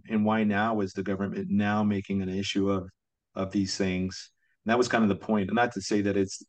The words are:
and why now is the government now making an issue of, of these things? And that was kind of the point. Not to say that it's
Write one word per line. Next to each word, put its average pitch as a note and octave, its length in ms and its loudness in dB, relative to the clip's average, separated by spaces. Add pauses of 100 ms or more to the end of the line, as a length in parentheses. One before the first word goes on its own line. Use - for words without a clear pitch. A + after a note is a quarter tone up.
and G#2+ 140 0
why G#2+ 220 2
now G#2+ 340 0
is G2 140 -4
the G2+ 100 -4
government F#2+ 460 -4
now G#2 340 2
making G2 380 -2
an F#2 80 -4
issue G2 420 0
of, F#2 180 -2 (460)
of F#2+ 160 -4
these G2 240 0
things? F#2 560 -2 (340)
And A2 80 2
that A#2+ 40 4
was B2 120 2
kind A#2 120 2
of G#2+ 60 6
the G2 80 4
point. G2+ 380 0
Not A#2+ 220 2
to G2 60 -6
say G#2 200 0
that G2 160 0
it's F#2+ 320 -2